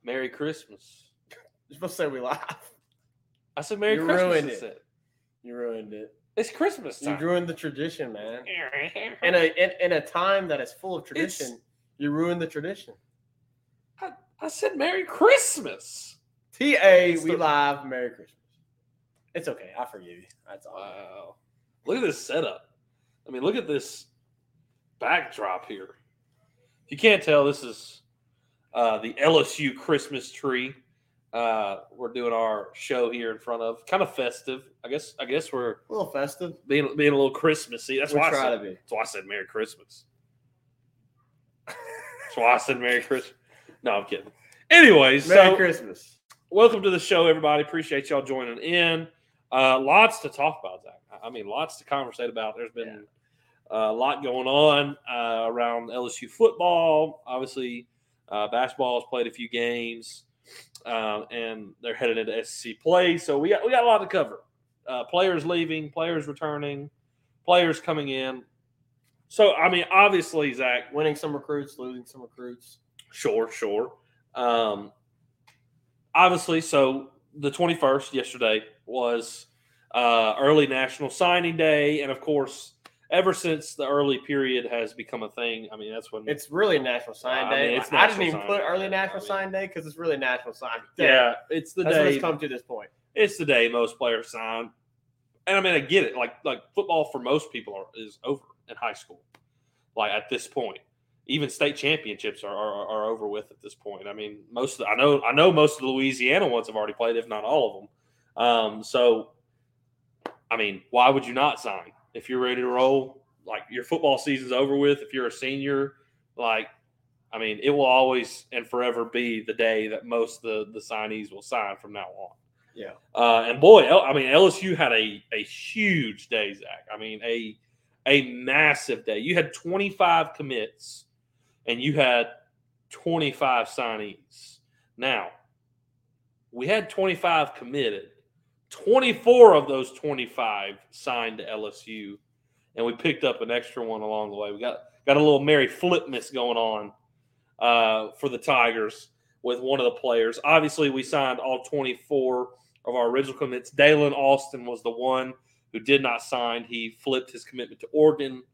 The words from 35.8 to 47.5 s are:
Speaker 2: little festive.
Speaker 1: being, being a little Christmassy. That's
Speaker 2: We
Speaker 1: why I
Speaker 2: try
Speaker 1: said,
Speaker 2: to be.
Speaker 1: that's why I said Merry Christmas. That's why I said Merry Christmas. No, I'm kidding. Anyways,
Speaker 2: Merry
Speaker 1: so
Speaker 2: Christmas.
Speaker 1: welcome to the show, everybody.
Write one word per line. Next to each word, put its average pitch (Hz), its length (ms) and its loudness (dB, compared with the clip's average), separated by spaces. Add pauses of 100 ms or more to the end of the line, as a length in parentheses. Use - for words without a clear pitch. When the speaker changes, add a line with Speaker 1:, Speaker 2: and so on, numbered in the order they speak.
Speaker 2:
little 214 240 -6
festive. 143 400 -6 (160)
Speaker 1:
being, 143 260 0
being 147 200 2
a - 20 2
little 139 140 2
Christmassy. 135 680 -4
That's 143 140 -4
Speaker 2:
We 147 80 0
Speaker 1:
why 160 60 4
I 160 40 2
Speaker 2:
try 139 120 0
Speaker 1:
said, 127 80 0
Speaker 2:
to 113 80 -2
be. 101 160 -12
Speaker 1:
that's - 180 -16
why 110 80 -4
I 113 40 -2
said 98 200 -12
Merry 98 220 -10
Christmas. - 580 -10 (1600)
That's - 720 -16
why 120 160 4
I 127 60 4
said 127 200 -4
Merry 123 240 0
Christmas. 127 300 -6 (500)
No, 123 100 -2
I'm 101 120 -2
kidding. - 260 -10 (380)
Anyways, 151 580 10
Speaker 2:
Merry 185 260 10
Speaker 1:
so 190 40 4
Speaker 2:
Christmas. 151 600 -4 (320)
Speaker 1:
welcome 214 320 6
to 196 80 2
the 180 80 0
show, 170 280 2
everybody. 156 360 2